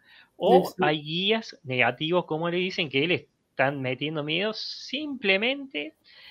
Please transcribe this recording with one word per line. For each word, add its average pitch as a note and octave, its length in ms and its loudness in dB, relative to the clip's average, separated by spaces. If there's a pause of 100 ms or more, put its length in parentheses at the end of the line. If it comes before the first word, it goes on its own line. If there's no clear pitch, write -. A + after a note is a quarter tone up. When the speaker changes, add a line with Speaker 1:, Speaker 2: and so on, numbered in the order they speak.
(360)
Speaker 1:
O F3+ 400 6
Speaker 2:
Eso. - 40 -2
Speaker 1:
hay D#3 220 2
guías F#3+ 640 -2
negativos, C3 640 0
como D#3+ 240 -4
le F3 80 -2
dicen, F#3 300 -2
que C3+ 180 0
le F3 80 2 (360)
están C#3 320 0
metiendo C#3+ 420 -4
miedo F3+ 300 -2
simplemente C4+ 1400 -4 (340)